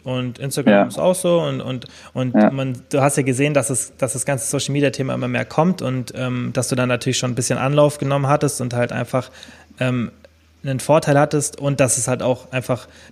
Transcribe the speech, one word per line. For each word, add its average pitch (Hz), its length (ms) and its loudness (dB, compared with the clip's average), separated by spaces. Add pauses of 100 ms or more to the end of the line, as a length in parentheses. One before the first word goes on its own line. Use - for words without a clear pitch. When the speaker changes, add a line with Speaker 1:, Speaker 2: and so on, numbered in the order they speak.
Speaker 1:
und 127 340 -6
Instagram 131 360 2
Speaker 2:
Ja. 101 120 6
Speaker 1:
ist - 120 -8
auch 175 160 2
so 175 260 2
und, 139 220 -4
und, 127 240 -8 (260)
und 127 220 -2
Speaker 2:
Ja. - 160 6
Speaker 1:
man, 135 400 -4
du 143 100 2
hast 143 160 4
ja 147 60 2
gesehen, 135 320 0
dass 139 160 2
es, - 260 -4
dass 127 160 -2
das 123 140 -6
ganze 135 200 -2
Social-Media-Thema 135 680 -2
immer 123 140 -4
mehr 120 180 -2
kommt 180 340 2
und, 127 340 -4
ähm, 123 380 -4
dass 123 160 -2
du 135 80 0
dann 123 140 0
natürlich 123 260 0
schon 127 160 -2
ein - 20 -4
bisschen 123 240 -2
Anlauf 143 380 4
genommen 139 300 0
hattest 143 340 2
und 123 140 -4
halt 120 180 0
einfach, 123 380 -4 (500)
ähm, 127 300 0 (540)
einen 135 160 -4
Vorteil 147 380 4
hattest 147 400 0
und 143 220 -2
dass 131 180 4
es 120 80 -4
halt 127 160 -2
auch - 300 -2
einfach, 127 340 -4 (260)